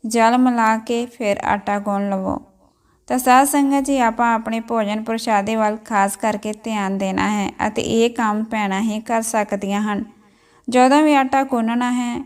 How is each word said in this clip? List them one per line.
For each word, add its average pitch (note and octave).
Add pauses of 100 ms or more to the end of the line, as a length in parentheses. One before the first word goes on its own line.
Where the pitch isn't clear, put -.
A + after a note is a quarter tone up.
ਜਲ A3+
ਮਿਲਾ A#3
ਕੇ A#3
ਫਿਰ G#3
ਆਟਾ G3+
ਗੁੰਨ G3+
ਲਵੋ। F#3+ (680)
ਤਾਂ B3
ਸਾਧ B3+
ਸੰਗਤ C#4
ਜੀ, C#4
ਆਪਾਂ A#3
ਆਪਣੇ A3+
ਭੋਜਨ A3
ਪ੍ਰਸ਼ਾਦੇ A3+
ਵੱਲ G#3+
ਖਾਸ G3+
ਕਰਕੇ G#3+ (100)
ਧਿਆਨ G3+
ਦੇਣਾ F#3+
ਹੈ G#3 (180)
ਅਤੇ G#3+
ਇਹ A3+
ਕੰਮ A3
ਭੈਣਾਂ G#3
ਹੀ G#3+
ਕਰ A3+
ਸਕਦੀਆਂ G3+
ਹਨ। G#3 (640)
ਜਦੋਂ B3+
ਵੀ D4+
ਆਟਾ C4+
ਗੁੰਨਣਾ A#3+
ਹੈ B3